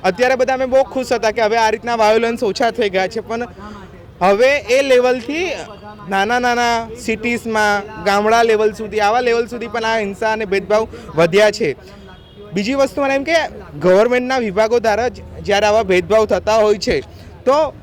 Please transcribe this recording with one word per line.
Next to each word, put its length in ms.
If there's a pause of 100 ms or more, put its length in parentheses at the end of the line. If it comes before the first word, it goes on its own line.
અત્યારે 320
બધા 180
અમે 120
બહુ 180
ખુશ 280
હતા 200
કે 100
હવે 160
આ 120
રીતના 260
વાયોલન્સ 480
ઓછા 280
થઈ 180
ગયા 180
છે. 120
પણ 280 (760)
હવે 360
એ 240
લેવલથી 720 (580)
નાના 300
નાના 480 (180)
સિટીઝમાં, 1000
ગામડા 400
લેવલ 280
સુધી, 280
આવા 200
લેવલ 260
સુધી 220
પણ 180
આ 140
હિંસા 320
અને 140
ભેદભાવ 420 (280)
વધ્યા 360
છે. 240 (800)
બીજી 200
વસ્તુ 280
મને 140
એમ 80
કે 100 (460)
ગવર્મેન્ટના 580
વિભાગો 420
દ્વારા 280
જ 140 (200)
જ્યારે 240
આવા 180
ભેદભાવ 420
થતા 300
હોય 220
છે 240 (440)
તો 380